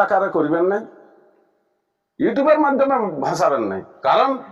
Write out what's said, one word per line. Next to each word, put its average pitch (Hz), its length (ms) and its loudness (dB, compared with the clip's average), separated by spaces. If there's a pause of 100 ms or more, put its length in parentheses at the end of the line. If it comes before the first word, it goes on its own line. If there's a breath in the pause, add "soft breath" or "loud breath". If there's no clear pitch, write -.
আকারে 190 320 0
করবেন 165 360 0
নাই, 214 100 -4 (1400)
ইউটিউবের 277 420 2
মাধ্যমে 277 320 2 (280)
ভাসাবেন 151 460 0
নাই। 95 120 -8 (240)
কারণ 254 240 2 (220)